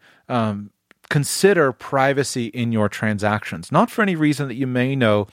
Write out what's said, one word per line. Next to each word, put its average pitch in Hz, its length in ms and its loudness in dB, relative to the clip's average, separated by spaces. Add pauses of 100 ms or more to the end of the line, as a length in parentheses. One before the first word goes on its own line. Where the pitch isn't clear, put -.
(280)
um, 107 420 -2 (380)
consider 156 640 2
privacy 135 760 -2
in 117 260 -4
your 107 160 2
transactions, 104 840 -4
not 196 200 2
for - 100 -4
any 196 160 2
reason 147 320 0
that 117 60 -8
you 131 120 -2
may 127 300 0
know 107 360 4